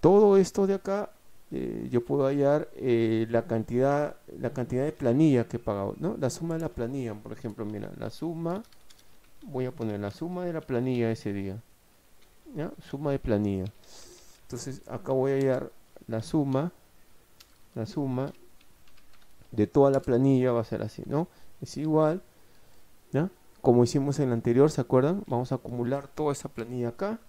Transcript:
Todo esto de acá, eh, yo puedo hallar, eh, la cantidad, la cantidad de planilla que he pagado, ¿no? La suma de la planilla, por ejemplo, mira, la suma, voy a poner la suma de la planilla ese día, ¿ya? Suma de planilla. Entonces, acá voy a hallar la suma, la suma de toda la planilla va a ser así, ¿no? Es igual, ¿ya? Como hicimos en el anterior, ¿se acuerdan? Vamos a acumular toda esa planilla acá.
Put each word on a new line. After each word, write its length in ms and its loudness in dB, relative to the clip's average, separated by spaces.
Todo 360 8
esto 300 4
de 80 2
acá, 340 -4
eh, 400 -6
yo 140 2
puedo 200 0
hallar, 500 2
eh, 540 2
la 180 0
cantidad, 720 0
la 120 -4
cantidad 320 -4
de 80 -2
planilla 560 4
que 100 -8
he 20 -4
pagado, 400 -4
¿no? 180 -4
La 120 -2
suma 260 -6
de 60 -6
la 80 -4
planilla, 460 -6
por 160 -14
ejemplo, 340 -8
mira, 320 -8
la 120 -8
suma, 540 -6
voy 220 -6
a 60 -6
poner 280 -6
la 120 -4
suma 340 -8
de 80 -4
la 80 -6
planilla 500 0
ese 220 -4
día, 280 -6
¿ya? 160 -8
Suma 220 -4
de 80 0
planilla. 460 0
Entonces, 440 -12
acá 240 -6
voy 200 2
a 40 2
hallar 360 0
la 140 -4
suma, 500 0
la 120 -4
suma 460 -4
de 160 2
toda 240 6
la 100 2
planilla 500 4
va 100 0
a 40 -4
ser 160 -6
así, 240 -8
¿no? 220 -2
Es 160 -12
igual, 440 2
¿ya? 180 0
Como 180 8
hicimos 360 0
en 80 2
el 60 2
anterior, 360 6
¿se 100 -2
acuerdan? 460 2
Vamos 260 -2
a 40 -2
acumular 520 -4
toda 260 -2
esa 160 -10
planilla 400 -6
acá. 280 -6